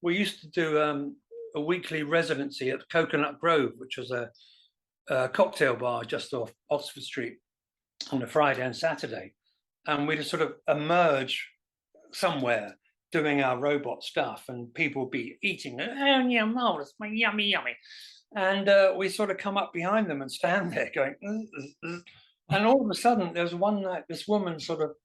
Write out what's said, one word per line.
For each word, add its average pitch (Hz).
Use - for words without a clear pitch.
We 175
used 196
to 160
do, 156
um, 143
a 151
weekly 160
residency 143
at 135
Coconut 156
Grove, 156
which -
was 120
a, 120
a 131
cocktail 135
bar 120
just 117
off 117
Oxford 143
Street 117
on 135
a 120
Friday 139
and 127
Saturday. -
And 147
we'd 151
sort 151
of 147
emerge 151
somewhere 120
doing 147
our 127
robot 143
stuff, 123
and 120
people 139
would 127
be -
eating 156
it. 185
Oh, 269
yeah, 233
marvelous, 214
yummy, 214
yummy. 165
And, 196
uh, 196
we 190
sort 196
of 180
come 202
up 190
behind 190
them 143
and 131
stand 175
<laughs> -
there -
going, 139
Ugh, 220
ugh, 139
ugh. 175
And 202
all 254
of 214
a 180
sudden, 208
there 170
was 170
one 202
night, 185
this 160
woman 185
sort 156
of 151